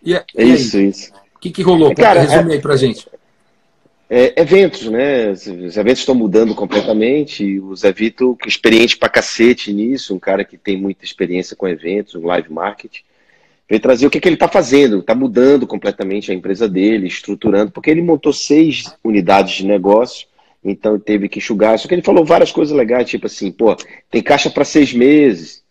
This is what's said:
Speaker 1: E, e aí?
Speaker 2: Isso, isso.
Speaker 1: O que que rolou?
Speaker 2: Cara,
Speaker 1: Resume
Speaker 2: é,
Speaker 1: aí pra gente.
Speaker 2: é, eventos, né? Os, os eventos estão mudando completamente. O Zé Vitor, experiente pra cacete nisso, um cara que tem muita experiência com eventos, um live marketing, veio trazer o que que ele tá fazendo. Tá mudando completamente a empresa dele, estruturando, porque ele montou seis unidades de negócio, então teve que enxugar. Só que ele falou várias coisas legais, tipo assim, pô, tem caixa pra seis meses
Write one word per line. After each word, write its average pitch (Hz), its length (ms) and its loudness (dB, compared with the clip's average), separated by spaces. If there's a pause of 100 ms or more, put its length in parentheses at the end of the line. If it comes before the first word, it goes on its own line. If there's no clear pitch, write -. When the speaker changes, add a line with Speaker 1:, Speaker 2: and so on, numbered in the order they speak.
Speaker 1:
E, 165 80 -4
e 175 40 0
aí? 123 380 2
Speaker 2:
Isso, 113 260 0
isso. 101 320 -2 (240)
Speaker 1:
O - 40 -20
que 180 120 -10
que 190 100 -8
rolou? 165 320 4
Speaker 2:
Cara, 208 280 4
Speaker 1:
Resume 160 300 2
Speaker 2:
é, 156 40 0
Speaker 1:
aí 139 60 -2
pra 143 140 -2
gente. 127 320 -2 (1000)
Speaker 2:
é, 123 320 2
eventos, 170 480 2
né? 120 400 -2
Os, 92 160 -8
os 90 320 -12
eventos 117 220 2
estão 135 160 0
mudando 110 400 2
completamente. 110 1040 -2
O 95 160 -14
Zé 98 160 0
Vitor, 117 540 -2
experiente 113 520 2
pra 117 100 -2
cacete 113 640 0
nisso, 110 440 -4
um 90 40 -8
cara 98 240 -2
que - 140 -14
tem 98 200 -6
muita 98 280 -8
experiência 90 500 -6
com 98 120 -6
eventos, 90 480 -6
um 82 100 -12
live 85 260 -4
marketing, 90 520 -12 (680)
veio 110 120 0
trazer 127 260 2
o - 20 4
que - 100 -2
que - 80 0
ele 165 100 2
tá 170 100 0
fazendo. 131 560 2
Tá - 100 -2
mudando 127 540 2
completamente 101 640 -6
a 95 40 -4
empresa 98 320 -4
dele, 98 400 0
estruturando, 101 640 -2
porque - 180 -6
ele 160 120 2
montou 156 320 0
seis 151 720 0
unidades 98 520 2
de 95 100 -8
negócio, 101 640 0 (360)
então 104 340 -4
teve 101 320 -4
que - 100 -10
enxugar. 107 380 0
Só - 100 -8
que - 60 -2
ele 175 80 -2
falou 170 240 2
várias 165 260 2
coisas 151 240 -2
legais, 120 340 0
tipo 113 180 -8
assim, 98 240 -8
pô, 107 240 0 (340)
tem 117 140 -2
caixa 143 260 0
pra - 160 -2
seis 135 280 2
meses 123 760 2